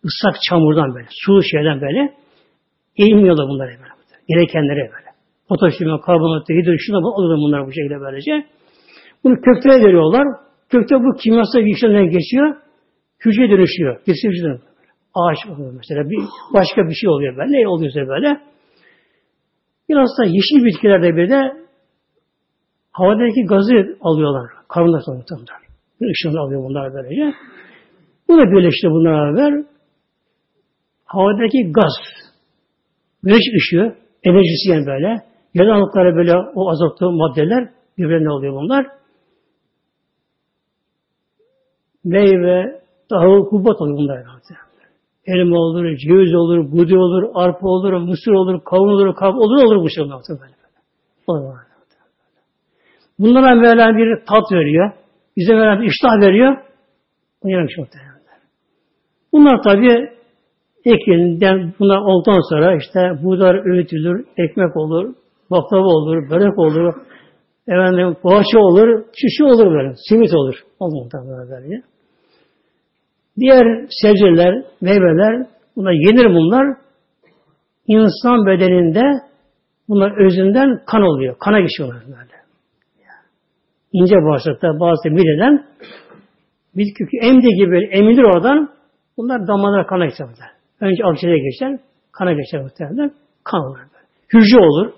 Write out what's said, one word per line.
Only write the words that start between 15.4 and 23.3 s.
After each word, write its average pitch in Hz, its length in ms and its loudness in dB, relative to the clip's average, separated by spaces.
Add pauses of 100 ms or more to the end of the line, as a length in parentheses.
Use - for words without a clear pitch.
oluyor 139 220 -16
mesela. 143 380 -8
Bir, 214 80 -6 (360)
başka 185 340 0
bir 165 60 -8
şey 196 160 -4
oluyor 139 260 -4
böyle. 190 160 -6
Ne 254 160 0
oluyorsa 156 320 -6
böyle. 190 400 -4 (1500)
Biraz 269 220 0 (100)
da 226 40 2
yeşil 202 400 2
bitkilerde 180 520 0
bir 180 140 -2
de 269 220 -2 (1400)
havadaki 214 520 0